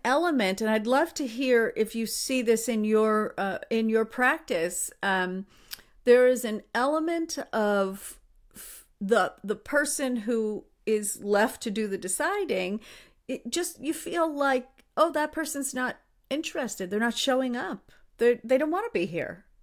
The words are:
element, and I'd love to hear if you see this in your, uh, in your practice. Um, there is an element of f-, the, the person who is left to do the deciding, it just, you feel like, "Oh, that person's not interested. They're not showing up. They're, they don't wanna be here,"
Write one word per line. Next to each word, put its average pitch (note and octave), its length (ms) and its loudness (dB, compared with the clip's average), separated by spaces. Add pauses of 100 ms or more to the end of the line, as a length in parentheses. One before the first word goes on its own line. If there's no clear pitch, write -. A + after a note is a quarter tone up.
element, B3 600 2
and A3 80 2
I'd A3 160 2
love B3+ 280 2
to C#4+ 120 -4
hear A#3 500 2
if A3 180 -2
you A3+ 120 -2
see - 340 -2
this A3+ 300 2
in A3 140 0
your, G#3+ 520 2
uh, F#3+ 220 -2 (100)
in A3+ 220 0
your A3 160 2
practice. A#3 840 -2 (120)
Um, F#3+ 420 0 (600)
there B3 220 8
is B3+ 200 4
an G#3+ 160 -6 (120)
element D#4+ 640 0 (160)
of G3+ 640 0 (380)
f-, - 300 -20 (120)
the, G3 360 2 (100)
the G#3 120 -4
person D4 600 -2
who G#3+ 480 -2 (220)
is G#3+ 360 -2
left G3+ 420 2
to A3+ 60 -4
do G#3+ 160 -2
the G3 120 -4
deciding, G#3+ 840 -2 (480)
it B3 220 -8
just, E4+ 340 -4
you D#4 80 -2
feel E4 420 -2
like, C4+ 320 0 (300)
"Oh, D#4+ 160 4
that D4+ 200 -2
person's C#4+ 420 -6
not B3+ 240 -4 (320)
interested. C4 580 -6
They're G#3 100 -2
not A#3 160 0
showing B3+ 420 0
up. D4 360 -8 (240)
They're, A#3+ 260 4
they B3+ 140 4
don't D4+ 140 2
wanna G#4 200 -2
be F3+ 140 0
here," E3 400 -6 (180)